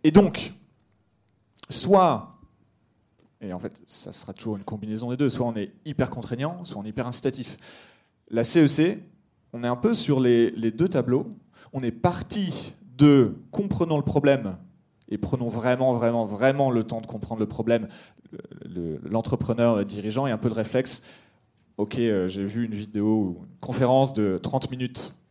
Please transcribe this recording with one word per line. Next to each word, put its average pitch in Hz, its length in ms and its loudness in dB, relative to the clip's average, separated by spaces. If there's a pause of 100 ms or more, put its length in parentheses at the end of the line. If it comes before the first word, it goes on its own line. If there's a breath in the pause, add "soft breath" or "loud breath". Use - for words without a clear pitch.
et 156 80 6
donc, - 420 4 (1120)
soit, 180 680 2 (1000)
et 98 120 -8
en 90 60 -6
fait, - 260 -10
ça - 280 -12
sera - 200 -12
toujours 107 240 -6
une 98 80 -12
combinaison 107 460 -8
des 127 60 -2
deux, 139 120 2
soit 123 180 -2
on 113 100 -4
est 101 160 -6 (120)
hyper 139 240 -2
contraignant, 143 560 -8
soit - 160 -12
on 101 40 -10
est 110 60 -10
hyper 120 180 -6
incitatif. 127 480 -6 (760 loud breath)
La 117 140 0
C 160 200 6
E 139 40 6
C, 165 360 0 (480)
on 120 120 -8
est 120 40 -2
un 120 80 0
peu 220 160 2
sur 147 280 2
les, 120 320 6
les 113 180 -2
deux 135 180 0
tableaux. 127 480 0 (360 soft breath)
On 135 80 -6
est 123 100 -2
parti - 840 -4 (220)
de 135 380 8 (160)
comprenons 170 460 -2
le 143 80 -2
problème 135 520 2 (520)
et 107 100 -6
prenons 120 300 -4
vraiment, 127 460 0
vraiment, 117 300 0
vraiment 131 480 2
le 113 100 2
temps 113 180 -6
de 110 60 -14
comprendre 110 320 -10
le 107 80 0
problème. 113 400 0 (460 loud breath)
Le, - 80 -16 (240)
le, 85 440 -8
l'entrepreneur, 113 680 0
le 101 80 0
dirigeant, 107 420 -4
il 131 40 -2
y - 20 0
a - 20 0
un 107 40 -4
peu 123 100 -2
de 110 60 -2
réflexe. 113 500 -4 (720 loud breath)
Ok, 107 240 -4
euh, 104 260 2
j'ai 98 180 -4
vu 107 200 -4
une 110 100 -6
vidéo, 104 640 0
une - 220 -20
conférence 131 540 2
de 101 280 0
trente 131 260 -4
minutes. 127 460 -8 (160)